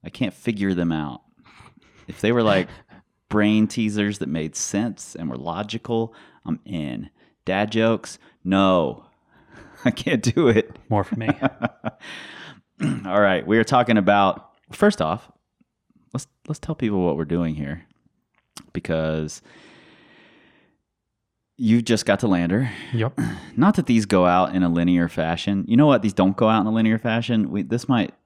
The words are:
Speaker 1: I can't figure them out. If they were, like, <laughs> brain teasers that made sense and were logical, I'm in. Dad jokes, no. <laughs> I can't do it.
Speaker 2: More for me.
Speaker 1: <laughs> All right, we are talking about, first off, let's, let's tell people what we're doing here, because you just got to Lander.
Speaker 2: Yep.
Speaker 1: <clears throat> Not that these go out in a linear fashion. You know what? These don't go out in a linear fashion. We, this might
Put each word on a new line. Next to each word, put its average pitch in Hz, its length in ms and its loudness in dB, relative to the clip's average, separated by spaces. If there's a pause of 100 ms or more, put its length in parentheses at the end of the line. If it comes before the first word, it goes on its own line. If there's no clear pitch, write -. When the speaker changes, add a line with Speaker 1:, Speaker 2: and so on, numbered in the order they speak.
Speaker 1:
I - 60 -12
can't 107 240 -6
figure 98 400 -2
them 87 180 -2
out. 76 300 -8 (840)
If - 140 -14
they 107 100 0
were, 120 120 2
like, 98 260 2 (300)
<laughs> - 320 -20
brain 107 360 4
teasers 104 520 -2
that 67 100 -6
made 80 260 -6
sense - 640 -6
and 82 140 -8
were 62 80 -10
logical, 113 760 -6 (300)
I'm 80 220 -6
in. 71 420 -10 (380)
Dad 104 260 -2
jokes, 113 460 0 (260)
no. 92 640 2 (380)
<laughs> - 420 -20
I 123 40 2
can't 117 320 -2
do 127 260 2
it. 110 280 2 (140)
Speaker 2:
More 104 120 2
for - 140 -6
me. 113 120 -4
Speaker 1:
<laughs> - 1800 -8
All 95 160 2
right, 92 240 2
we 104 100 4
are 113 80 4
talking 120 320 2
about, 101 540 2 (200)
first - 300 2
off, - 320 -4 (800)
let's, - 140 -10 (220)
let's 156 120 -8
tell 160 140 -8
people 101 320 -2
what 76 100 0
we're 80 80 -4
doing 82 300 -2
here, 73 320 -10 (880)
because 80 680 -4 (2250)
you 117 240 2
just 113 240 0
got 98 160 2
to 120 80 0
Lander. 95 420 0 (220)
Speaker 2:
Yep. 117 260 -2 (180)
Speaker 1:
<clears throat> - 200 -14
Not 180 200 4
that 165 100 -2
these 113 200 2
go 92 200 4
out 90 280 2
in 92 80 2
a 90 60 2
linear 85 400 2
fashion. 85 580 -4
You 117 100 2
know 147 100 6
what? 127 160 4
These 104 100 0
don't 95 240 2
go 110 120 2
out 110 120 2
in 104 60 0
a 107 60 -2
linear 110 260 2
fashion. 113 520 -2
We, 98 120 -4
this - 260 -4
might 120 240 0 (140)